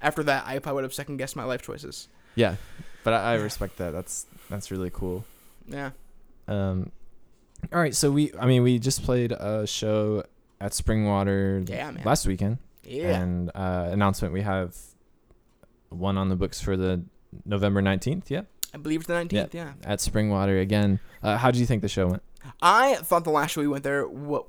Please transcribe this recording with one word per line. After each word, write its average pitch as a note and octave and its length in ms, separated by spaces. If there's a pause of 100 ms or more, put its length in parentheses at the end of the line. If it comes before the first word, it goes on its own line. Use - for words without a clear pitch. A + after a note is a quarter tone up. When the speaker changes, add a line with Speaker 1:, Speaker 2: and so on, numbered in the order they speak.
Speaker 1:
after D3+ 220
that, C#3 240
I C3 120
probably C#3 180
would C3+ 80
have B2+ 80
second-guessed C#3 420
my C3 80
life B2 180
choices. - 460 (280)
Speaker 2:
Yeah, G2+ 200 (480)
but A2+ 100
I, A2+ 200
I - 40
Speaker 1:
Yeah. G#2+ 60
Speaker 2:
respect G#2 340
that. F2 140
That's, - 340 (240)
that's G2+ 220
really F#2 180
cool. F#2 340 (440)
Speaker 1:
Yeah. C#3 240 (560)
Speaker 2:
Um, F#2+ 440 (800)
all F3 80
right, D3+ 160
so D3 160
we, D3 280
I A#2+ 80
mean, B2+ 160
we B2 160
just B2+ 240
played B2 300
a G#2+ 340
show G#2+ 560 (360)
at G2 120
Springwater G2 960
Speaker 1:
Yeah, - 220
man. - 140
Speaker 2:
last - 200
weekend. G2+ 320 (280)
Speaker 1:
Yeah. D#3+ 360
Speaker 2:
And, F2+ 320
uh, F2+ 380
announcement, G2 420
we F#2+ 80
have F#2+ 340 (1120)
one F#2+ 280
on F#2+ 120
the F#2+ 60
books F2+ 260
for G2 140
the F#2 280 (420)
November G2+ 360
nineteenth, G2 500
yeah? D#3 100 (320)
Speaker 1:
I D#3 40
believe D#3 240
it's D#3+ 60
the F3 60
nineteenth, E3+ 400
yeah. E3 200 (100)
Speaker 2:
At G2+ 160
Springwater G2 640
again. G2+ 380 (220)
Uh, G#2+ 160
how B2 140
do B2 80
you B2 60
think A#2 160
the G#2 60
show F#2+ 200
went? F#2 160 (380)
Speaker 1:
I A3 340
thought E3+ 280
the D#3+ 60
last D3+ 220
show D#3+ 100
we D3 60
went C#3 160
there, C#3 240
wa-, C#3+ 420